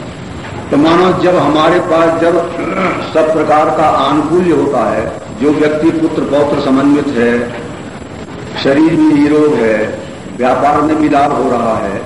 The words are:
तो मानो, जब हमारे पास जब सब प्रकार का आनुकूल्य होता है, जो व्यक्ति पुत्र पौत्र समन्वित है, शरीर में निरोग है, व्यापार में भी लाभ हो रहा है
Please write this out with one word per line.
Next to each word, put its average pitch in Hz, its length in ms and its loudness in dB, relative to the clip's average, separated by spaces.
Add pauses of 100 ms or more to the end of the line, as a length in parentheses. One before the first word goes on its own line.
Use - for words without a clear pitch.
(720)
तो - 80 2
मानो, 170 440 2
जब 175 140 2
हमारे 156 440 2
पास 165 400 0
जब 170 300 0 (640)
सब 156 180 2
प्रकार 156 380 2
का 156 120 -2
आनुकूल्य 151 680 0
होता 135 420 0
है, - 200 -4 (300)
जो 147 80 4
व्यक्ति 151 400 2
पुत्र 156 320 -2
पौत्र 143 380 0
समन्वित 139 460 2
है, 120 460 -2 (1120)
शरीर 156 280 4
में 156 220 4
निरोग 147 400 4
है, 110 440 0 (380)
व्यापार 131 440 2
में 156 160 2
भी 151 120 2
लाभ 139 240 2
हो 127 180 -2
रहा 113 260 0
है 101 300 -6